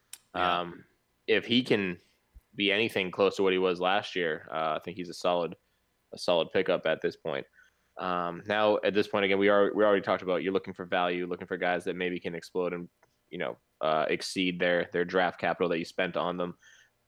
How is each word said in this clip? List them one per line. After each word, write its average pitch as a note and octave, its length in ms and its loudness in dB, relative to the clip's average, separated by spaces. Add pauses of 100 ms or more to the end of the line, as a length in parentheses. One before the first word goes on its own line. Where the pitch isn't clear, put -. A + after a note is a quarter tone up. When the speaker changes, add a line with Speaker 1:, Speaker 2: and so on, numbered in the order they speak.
(360)
Speaker 1:
Yeah. F2+ 240 2
Speaker 2:
Um, F2 240 -10 (420)
if G#2 200 2
he B2 160 2
can G2 360 0 (560)
be G2 180 0
anything G#2 380 0
close F#2+ 260 2
to G2+ 60 0
what F#2+ 100 4
he F#2 60 2
was F2+ 220 0
last F#2+ 360 -2
year, E2 360 -4
uh, D#2 240 -2
I D#2+ 80 -6
think F2 120 -12
he's F2 120 -8
a E2 60 -12
solid, F2 400 0 (580)
a - 60 -14
solid E2+ 340 0
pickup F2+ 320 0
at D#2+ 160 0
this E2 160 -4
point. C#2 300 -6 (520)
Um, F2 480 -2
now, G#2+ 380 4
at G2 80 2
this G2+ 160 2
point, G#2 160 2
again, G2 140 4
we G2 100 6
are, G2+ 260 6
we G#2+ 100 4
already G2+ 180 6
talked F#2+ 200 0
about F2+ 200 -2
you're F#2+ 100 -2
looking F#2+ 220 -2
for F#2+ 100 -10
value, F2+ 420 0
looking F2 200 -8
for F#2 100 -6
guys F2 280 0
that F2+ 120 -4
maybe F2+ 240 -2
can F2 140 -8
explode F2 400 -4
and, F2 140 -10 (420)
you F2 80 -10
know, C2 180 -4 (240)
uh, D#2 300 2
exceed F2+ 480 -2
their, F2 340 2
their F2 140 0
draft F2+ 340 0
capital F2 300 0
that E2+ 80 0
you E2+ 80 -4
spent F2+ 300 -4
on F2 200 -2
them. F2 180 -4 (540)